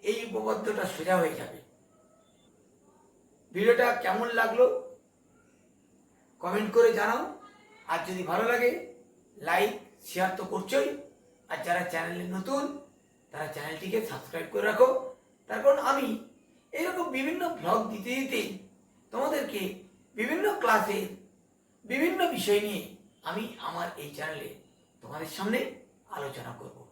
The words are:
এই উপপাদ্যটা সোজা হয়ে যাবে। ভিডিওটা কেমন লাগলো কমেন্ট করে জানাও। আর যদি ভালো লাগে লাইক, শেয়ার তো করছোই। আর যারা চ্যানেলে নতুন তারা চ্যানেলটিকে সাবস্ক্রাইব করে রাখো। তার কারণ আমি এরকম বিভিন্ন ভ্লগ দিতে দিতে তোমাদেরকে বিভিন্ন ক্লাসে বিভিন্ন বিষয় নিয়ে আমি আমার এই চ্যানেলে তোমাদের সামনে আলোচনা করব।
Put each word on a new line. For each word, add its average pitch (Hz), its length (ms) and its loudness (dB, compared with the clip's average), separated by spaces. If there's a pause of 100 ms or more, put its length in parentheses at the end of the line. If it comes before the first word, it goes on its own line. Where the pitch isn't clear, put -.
এই 226 80 0 (100)
উপপাদ্যটা 214 560 -2 (100)
সোজা 180 280 0
হয়ে 160 180 0
যাবে। - 200 -12 (1900)
ভিডিওটা 233 340 6 (160)
কেমন 208 240 0 (120)
লাগলো 226 260 6 (1800)
কমেন্ট 202 340 0
করে 233 140 10 (100)
জানাও। 233 220 2 (720)
আর 165 160 0
যদি 185 140 -6 (100)
ভালো 226 200 2
লাগে 240 180 4 (800)
লাইক, 190 260 4 (340)
শেয়ার 185 300 0
তো 214 140 -8
করছোই। 220 360 0 (640)
আর 160 140 -6
যারা 175 260 2
চ্যানেলে 175 340 -4 (120)
নতুন 269 260 -2 (680)
তারা 156 240 -6
চ্যানেলটিকে 160 440 -4 (100)
সাবস্ক্রাইব - 440 -8
করে 202 160 0
রাখো। 233 200 8 (580)
তার 214 160 -4
কারণ 277 160 8 (120)
আমি 269 160 0 (720)
এরকম 359 260 -2 (120)
বিভিন্ন 320 240 -2 (180)
ভ্লগ 190 200 2 (140)
দিতে 208 260 -6
দিতে 262 220 -2 (680)
তোমাদেরকে 269 500 -2 (580)
বিভিন্ন 311 260 0 (160)
ক্লাসে 208 380 2 (880)
বিভিন্ন 302 340 0 (160)
বিষয় 202 300 2
নিয়ে 208 180 -4 (460)
আমি 196 140 -4 (240)
আমার 170 200 -4 (160)
এই 147 140 -12
চ্যানেলে 151 320 -8 (520)
তোমাদের 151 360 -10
সামনে 214 220 0 (580)
আলোচনা 123 420 -8
করব। - 180 -16 (140)